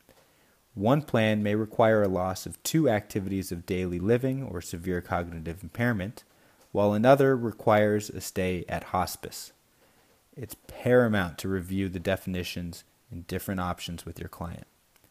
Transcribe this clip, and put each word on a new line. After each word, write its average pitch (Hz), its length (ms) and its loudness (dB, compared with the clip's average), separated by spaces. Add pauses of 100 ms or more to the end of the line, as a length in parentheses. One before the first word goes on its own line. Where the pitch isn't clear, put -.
(720)
One 120 280 4
plan 110 420 2
may 104 120 0
require 110 460 4
a 101 60 4
loss 92 380 -2
of - 180 -14
two 156 240 2
activities 98 640 -2
of 87 140 -8
daily 90 340 -2
living 123 420 0
or 95 200 -8
severe 87 400 -4
cognitive 85 600 -6
impairment, 110 600 -4 (480)
while 104 220 2
another 135 420 6
requires 107 720 2
a 95 120 -10
stay 92 480 -2
at 85 160 -6
hospice. - 680 -4 (840)
It's 120 180 -12 (120)
paramount 110 720 2
to 92 100 -6
review 95 400 -2
the 90 100 -6
definitions 90 840 -4 (260)
and 87 160 -14
different 92 320 -4
options 87 460 -6
with 87 120 -12
your 85 120 -12
client. - 380 -12 (440)